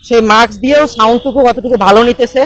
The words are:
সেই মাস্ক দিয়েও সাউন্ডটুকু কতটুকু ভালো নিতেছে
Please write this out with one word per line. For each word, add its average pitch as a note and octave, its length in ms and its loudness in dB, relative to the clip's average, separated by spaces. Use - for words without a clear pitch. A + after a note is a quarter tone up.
সেই A#3 180 0
মাস্ক A3 380 0
দিয়েও C#4+ 280 0
সাউন্ডটুকু A#3+ 520 -2
কতটুকু A#3+ 380 0
ভালো G3+ 260 2
নিতেছে A#3+ 420 -2